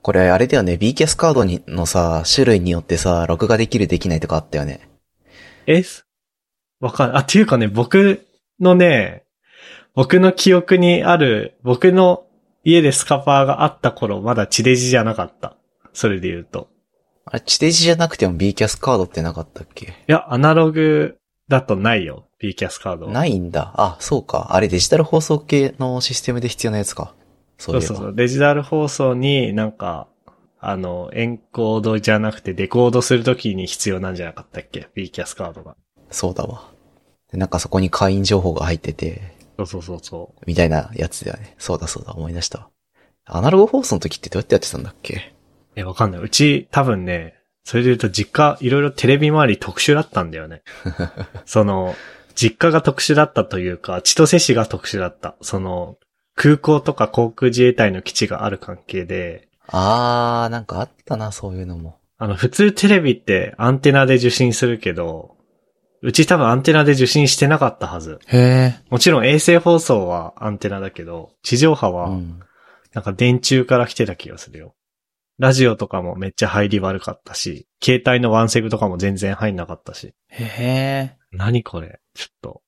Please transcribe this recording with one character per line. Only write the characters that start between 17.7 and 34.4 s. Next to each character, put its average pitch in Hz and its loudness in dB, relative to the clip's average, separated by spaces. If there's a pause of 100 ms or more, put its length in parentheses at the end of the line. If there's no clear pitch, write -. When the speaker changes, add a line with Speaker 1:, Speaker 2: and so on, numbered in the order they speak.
Speaker 1:
ジ 170 0
じ 170 4
ゃ 165 4
な 170 0
く - -10
て 98 0
も 87 -2
B 95 -2
キ - -2
ャ 107 0
ス - -6
カ 127 0
ー - 2
ド 92 0
っ 92 -12
て - -8
な 85 -4
か - -10
っ - -12
た - -18
っ - -20
け？ - -18
Speaker 2:
い - -18 (160)
や、 - 0
ア 123 -4
ナ 147 4
ロ 160 4
グ 156 0 (300)
だ 131 2
と 107 -2
な 110 0
い 95 -2
よ。 69 -14 (100)
B 98 -8
キ - -6
ャ - -6
ス - -14
カ 90 -8
ー - -14
ド。 82 -12
Speaker 1:
な 120 -2
い 120 -2
ん 87 -6
だ。 85 -6
あ、 92 -2
そ - -4
う - -6
か。 - -6
あ 92 2
れ 107 0
デ 90 0
ジ - 0
タ 160 4
ル 165 4
放 160 0
送 156 -2
系 139 0
の 127 -4
シ - -6
ス - -6
テ 123 -6
ム 120 -6
で 123 -4
必 - -8
要 110 -2
な 107 -2
や 101 -4
つ - -8
か。 - -12 (420)
そ - -10
う - 0
い - 2
え - 0
ば。 80 -4
Speaker 2:
そ 110 -6
う - -10
そ 101 -10
う 101 -10
そ 101 -10
う。 101 -8
デ 120 2
ジ 127 -2
タ 143 4
ル 147 -2
放 151 -2
送 135 -2
に 127 0
な 107 -2
ん 107 -8
か、 87 -10 (500)
あ 98 -6
の、 90 -8
エ 117 -4
ン 117 -8
コ 110 -4
ー 107 -2
ド 110 -2
じ 113 -2
ゃ 107 4
な 107 -2
く - -14
て 95 -10
デ 92 -4
コ 123 4
ー - 2
ド 123 2
す 131 2
る 117 0
と 127 0
き 107 -6
に 92 -6
必 - -6
要 92 -4
な 92 -8
ん 92 -10
じ 87 -10
ゃ - -12
な 82 -14
か - -20